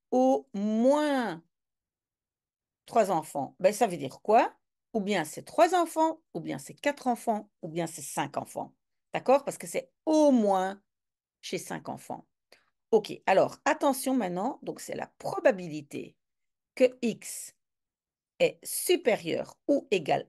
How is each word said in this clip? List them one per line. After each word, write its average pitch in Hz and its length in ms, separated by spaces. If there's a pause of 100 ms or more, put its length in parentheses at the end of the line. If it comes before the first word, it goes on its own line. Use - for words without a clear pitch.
(100)
au 262 420
moins 226 880 (1400)
trois 208 240
enfants, 156 500
ben, 190 120
ça 233 140
veut 175 100
dire 139 240
quoi ? 254 360 (360)
Ou 226 80
bien 190 240
c'est - 180
trois 339 320
enfants, 320 480 (120)
ou 170 60
bien 151 180
c'est - 160
quatre 285 320
enfants, 220 440 (120)
ou 175 60
bien 165 180
c'est 160 160
cinq 143 340
enfants. - 380 (380)
D'accord ? 254 320
Parce - 140
que - 80
c'est - 240 (160)
au 311 240
moins 202 500 (600)
chez - 180
cinq - 300
enfants. - 380 (640)
OK, - 220 (140)
alors 175 380
attention 277 500
maintenant, 202 480
donc - 180
c'est - 140
la - 140 (100)
probabilité 170 1000 (600)
que 254 260
X - 540 (840)
est - 260
supérieur - 1000
ou 277 240
égal 143 380